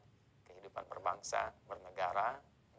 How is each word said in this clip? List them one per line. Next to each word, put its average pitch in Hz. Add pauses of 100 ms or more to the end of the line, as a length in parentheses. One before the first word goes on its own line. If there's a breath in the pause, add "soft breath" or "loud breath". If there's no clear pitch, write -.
(480)
kehidupan 95
berbangsa, 104 (160)
bernegara, 95 (380)